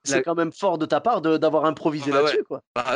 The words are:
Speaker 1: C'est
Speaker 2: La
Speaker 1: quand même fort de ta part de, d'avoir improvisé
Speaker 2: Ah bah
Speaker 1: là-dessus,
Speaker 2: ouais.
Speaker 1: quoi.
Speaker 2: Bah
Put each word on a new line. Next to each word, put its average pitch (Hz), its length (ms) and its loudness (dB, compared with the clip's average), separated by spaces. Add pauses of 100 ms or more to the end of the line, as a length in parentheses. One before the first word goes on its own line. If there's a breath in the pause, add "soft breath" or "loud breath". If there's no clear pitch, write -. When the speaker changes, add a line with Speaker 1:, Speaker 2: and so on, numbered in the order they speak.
Speaker 1:
C'est 139 140 -2
Speaker 2:
La 131 60 2
Speaker 1:
quand 170 120 -2
même 165 160 0
fort 170 280 -2
de 156 80 -2
ta 151 160 0
part 208 180 0
de, 156 160 2
d'avoir 151 300 2
improvisé 151 420 -2
Speaker 2:
Ah 143 40 0
bah 135 80 2
Speaker 1:
là-dessus, 147 180 2
Speaker 2:
ouais. 415 60 -2
Speaker 1:
quoi. - 180 -10 (120)
Speaker 2:
Bah 120 220 -4